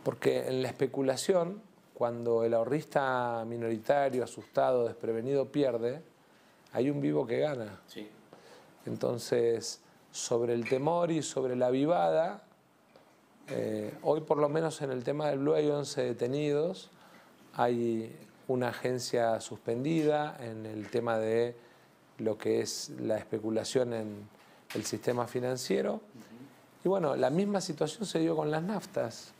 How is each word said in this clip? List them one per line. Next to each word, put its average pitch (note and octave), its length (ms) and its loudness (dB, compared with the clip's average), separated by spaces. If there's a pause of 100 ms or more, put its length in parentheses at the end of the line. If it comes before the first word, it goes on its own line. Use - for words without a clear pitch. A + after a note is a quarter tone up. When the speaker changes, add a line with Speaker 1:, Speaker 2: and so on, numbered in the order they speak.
Speaker 1:
Porque B2+ 440 0
en C3 140 0
la B2+ 80 -2
especulación, C#3 920 0 (320)
cuando A#2 500 2
el A#2 100 4
ahorrista B2 920 0
minoritario, A#2+ 760 0
asustado, B2+ 640 0
desprevenido, A2+ 640 0
pierde, B2+ 520 0 (720)
hay B2+ 160 2
un C#3+ 120 0
vivo D3 240 2
que A#2+ 140 0
gana. B2 480 -4
Speaker 2:
Sí. G#2+ 220 -14 (760)
Speaker 1:
Entonces, A#2 920 0 (320)
sobre A#2+ 420 0
el A#2 140 0
temor D#3 440 2
y D#3 100 2
sobre C3 340 -2
la B2 140 2
vivada, E3 760 2 (1040)
eh, A2 440 -2 (100)
hoy D3+ 180 2
por D3+ 160 0
lo D3 120 4
menos D#3 320 -2
en C#3 100 -4
el B2+ 120 -4
tema D3 260 -2
del C#3 100 0
Blue D3 140 2
hay D3+ 160 4
once C#3+ 320 -2
detenidos, C#3+ 880 -2 (680)
hay A#2 600 0 (320)
una B2 220 2
agencia A#2+ 680 0
suspendida D3+ 1000 0
en A2 260 -10
el G#2+ 240 -8
tema A#2 280 2
de A#2 380 2 (640)
lo G#2+ 200 0
que A2+ 240 2
es - 280 -6 (100)
la A2+ 180 0
especulación A2 760 0
en G#2 340 -8 (480)
el A2 80 -2
sistema A#2+ 440 -2
financiero. B2+ 680 -2
Speaker 2:
Ujú. G#3+ 60 -8 (840)
Speaker 1:
Y - 40 2
bueno, E3+ 260 2
la B2+ 140 4
misma G3 320 2
situación D#3 440 -4
se E3+ 140 -2
dio D#3+ 160 2
con D3+ 160 0
las D#3 120 0
naftas. D3 760 -6